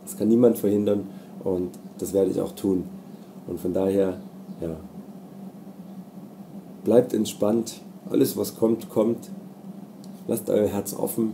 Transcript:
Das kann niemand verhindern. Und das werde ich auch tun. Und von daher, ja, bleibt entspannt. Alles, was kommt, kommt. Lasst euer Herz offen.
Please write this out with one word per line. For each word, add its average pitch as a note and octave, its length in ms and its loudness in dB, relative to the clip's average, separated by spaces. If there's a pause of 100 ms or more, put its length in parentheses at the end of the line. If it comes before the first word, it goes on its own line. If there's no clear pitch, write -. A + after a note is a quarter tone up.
Das - 120 -10
kann G#2 120 2
niemand A#2 280 8
verhindern. G2+ 520 2 (360)
Und F2+ 260 0 (280)
das F2+ 160 -4
werde F#2+ 160 6
ich F#2+ 100 0
auch F#2+ 120 -2
tun. F#2 320 2 (640)
Und F2+ 100 -4
von F2+ 140 -2
daher, F#2+ 480 4 (400)
ja, E2 160 -2 (2000)
bleibt A2+ 280 6
entspannt. G#2+ 680 0 (280)
Alles, - 280 4
was G2+ 200 -2
kommt, A2+ 320 2
kommt. A2+ 420 0 (1000)
Lasst - 200 -2
euer G#2 200 6
Herz G2+ 260 -2
offen. A2 400 0